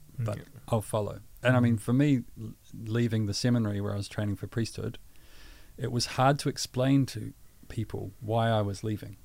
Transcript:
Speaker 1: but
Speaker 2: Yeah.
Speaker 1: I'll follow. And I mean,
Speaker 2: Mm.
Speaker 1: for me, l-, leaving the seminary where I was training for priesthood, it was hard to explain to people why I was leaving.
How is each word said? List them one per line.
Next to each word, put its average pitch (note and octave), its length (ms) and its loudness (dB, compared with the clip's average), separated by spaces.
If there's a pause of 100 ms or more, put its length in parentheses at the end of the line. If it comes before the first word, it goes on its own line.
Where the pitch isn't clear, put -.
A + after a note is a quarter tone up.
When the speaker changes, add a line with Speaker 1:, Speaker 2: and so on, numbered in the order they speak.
(180)
Speaker 1:
but A2 200 -4
Speaker 2:
Yeah. - 60 -14 (240)
Speaker 1:
I'll A#2 120 2
follow. G#2 400 -4 (220)
And B2+ 140 6
I B2 40 6
mean, A#2 160 6
Speaker 2:
Mm. G#2 40 -2
Speaker 1:
for - 120 -2
me, C3+ 320 4 (160)
l-, A2 140 -12 (180)
leaving A2 540 0
the G2 80 -2
seminary A2+ 460 2
where G2+ 120 -4
I G2+ 40 -4
was G2+ 120 -6
training G#2 280 -4
for G#2 100 -8
priesthood, - 520 -6 (800)
it A#2+ 160 -6
was A#2+ 140 0
hard C3+ 340 4
to - 80 -4
explain C3 580 2
to A2 280 -10 (340)
people G#2 520 -6
why A2+ 300 2
I A2 120 4
was G2+ 220 -4
leaving. G#2+ 400 -6